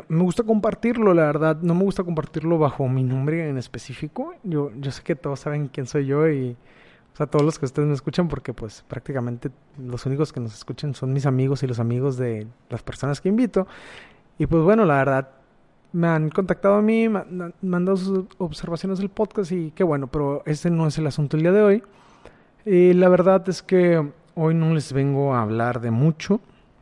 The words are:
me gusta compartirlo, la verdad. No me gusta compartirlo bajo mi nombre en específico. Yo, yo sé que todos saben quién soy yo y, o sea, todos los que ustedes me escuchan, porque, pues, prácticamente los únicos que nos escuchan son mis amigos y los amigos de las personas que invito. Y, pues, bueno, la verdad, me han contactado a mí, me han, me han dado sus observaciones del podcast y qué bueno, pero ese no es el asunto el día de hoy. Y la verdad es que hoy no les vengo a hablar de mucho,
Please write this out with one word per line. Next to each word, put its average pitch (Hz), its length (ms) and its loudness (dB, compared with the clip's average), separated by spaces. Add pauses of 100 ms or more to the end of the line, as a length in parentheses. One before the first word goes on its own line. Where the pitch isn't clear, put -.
me 165 160 2
gusta 185 220 0
compartirlo, 220 680 2
la 170 140 6
verdad. 156 340 0
No 170 140 2
me 180 80 2
gusta 196 220 0
compartirlo 165 540 -2
bajo 143 300 0
mi 131 140 0
nombre 143 480 -2
en 135 80 -4
específico. 151 760 -10 (100)
Yo, 147 320 -4
yo 139 160 -8
sé - 100 -14
que 170 140 -2
todos 139 240 -8
saben 147 280 -6
quién 131 180 -8
soy 143 200 -2
yo 147 240 2
y, 127 260 -4 (580)
o - 40 -20
sea, 147 80 -4
todos 147 180 2
los 160 140 0
que - 60 -6
ustedes 147 240 -2
me 147 60 0
escuchan, 151 340 -2
porque, 135 260 -8
pues, - 320 -14
prácticamente 120 640 -6 (260)
los 123 300 -10
únicos 139 260 -2
que - 60 -10
nos 113 160 -8
escuchan 135 400 -8
son 131 180 -4
mis 135 140 0
amigos 135 380 0
y - 20 -2
los 123 140 -4
amigos 123 360 0
de 117 300 -4 (240)
las 120 140 -8
personas - 360 -6
que - 80 -2
invito. 202 380 0 (720)
Y, 151 80 2
pues, 165 160 4
bueno, 214 220 6
la 143 140 4
verdad, 135 320 0 (600)
me 170 160 0
han 156 240 2
contactado 196 460 0
a 208 60 2
mí, 226 260 2
me 214 100 0
han, 175 420 -10
me 185 160 -2
han 175 100 0
dado 196 100 2
sus 190 300 -2 (120)
observaciones 175 600 -6
del 202 80 -4
podcast 202 420 -4
y 165 220 -4
qué - 100 -2
bueno, 147 240 0
pero 143 400 -4
ese 151 240 -2
no 160 160 2
es 151 120 -2
el 156 100 -2
asunto 147 280 -2
el 156 60 2
día 170 80 4
de 208 120 6
hoy. 208 200 4 (840)
Y 180 280 6
la 180 160 6
verdad 180 400 4
es 180 160 -6
que 170 480 2 (240)
hoy 160 180 2
no 160 180 2
les 151 200 -2
vengo 139 420 0
a 120 80 2
hablar 117 380 -2
de 117 100 -2
mucho, 156 500 2 (420)